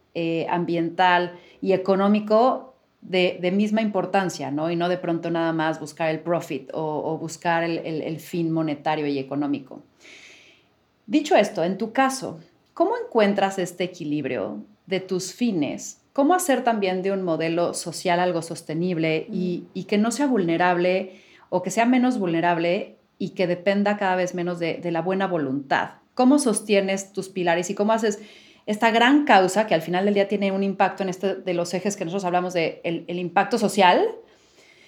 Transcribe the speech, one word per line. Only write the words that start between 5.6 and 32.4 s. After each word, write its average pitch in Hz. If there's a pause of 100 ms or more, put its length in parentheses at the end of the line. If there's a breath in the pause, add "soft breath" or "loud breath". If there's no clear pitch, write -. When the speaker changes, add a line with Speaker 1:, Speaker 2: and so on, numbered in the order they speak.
Speaker 1:
buscar 160
el 160
profit 165
o, 151 (320)
o 156
buscar 170
el, 165
el, 156
el 160
fin 170
monetario 156
y 139
económico. 139 (1200 loud breath)
Dicho 311
esto, 202
en 185
tu 220
caso, 254 (340)
¿cómo 381
encuentras 202
este 180
equilibrio 147 (220)
de 185
tus 185
fines? - (100)
¿Cómo 294
hacer 262
también 196
de 196
un 190
modelo 165
social 175
algo 175
sostenible 160
y, 180
Speaker 2:
Mm. -
Speaker 1:
y 185
que 208
no 226
sea 285
vulnerable 180 (260 loud breath)
o 180
que 190
sea 226
menos 247
vulnerable 175 (200)
y 196
que 185
dependa 196
cada 185
vez 180
menos 175
de, 165
de 170
la 165
buena 190
voluntad? 143 (240)
¿Cómo 254
sostienes 196
tus 185
pilares 175
y 202
cómo 208
haces 220 (460 loud breath)
esta 214
gran 254
causa 202
que 180
al 165
final 180
del 202
día 196
tiene 196
un 196
impacto 190
en 190
este 190
de 180
los 170
ejes 196
que 185
nosotros 180
hablamos 180